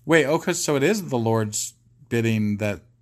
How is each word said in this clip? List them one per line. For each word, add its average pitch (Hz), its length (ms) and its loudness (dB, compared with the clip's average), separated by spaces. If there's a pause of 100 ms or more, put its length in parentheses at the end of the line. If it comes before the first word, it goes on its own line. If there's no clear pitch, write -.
Wait, 151 220 4
oh, 151 120 2
'cause, 175 240 -4
so 151 140 0
it 131 60 2
is 180 260 0
the 131 100 -2
Lord's 110 560 -2 (340)
bidding 110 500 0
that 104 220 -4 (220)